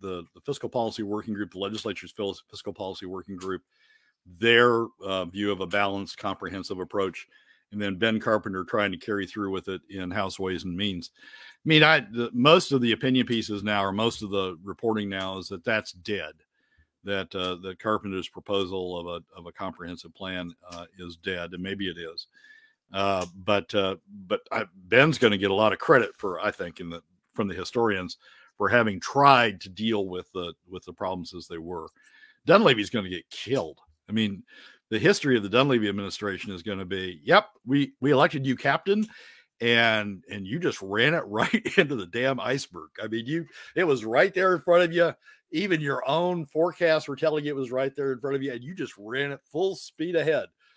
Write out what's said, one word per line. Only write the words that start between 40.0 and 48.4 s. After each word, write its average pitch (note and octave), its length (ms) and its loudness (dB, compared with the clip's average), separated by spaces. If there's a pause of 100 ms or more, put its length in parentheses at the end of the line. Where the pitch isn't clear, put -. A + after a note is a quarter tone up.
and G2 160 -8
you A#2+ 120 -6
just E3 220 -2
ran G#2+ 320 2
it E3 120 -2
<laughs> - 20 -16
right A2 500 -2
into D3 200 4
the F#2+ 100 -6
damn B2 340 -2
iceberg." G2+ 500 -6 (120)
I A2 60 -8
mean, A#2 180 -4
you, D#3+ 180 -4 (320)
it F3 80 2
was C3 220 2
right D3 260 4
there F#3 220 2
in E3 80 -2
front F3 220 6
of E3 80 -2
you. E3+ 200 2 (380)
Even E3+ 300 0
your C3+ 280 -2
own E3+ 380 0
forecasts D#3+ 600 2
were C#3+ 80 -4
telling D3+ 300 0
you D3 80 -2
it C3+ 40 -4
was C3 140 -4
right C3+ 240 -2
there C#3 180 -2
in B2+ 60 -4
front C#3 160 -4
of C3+ 80 -2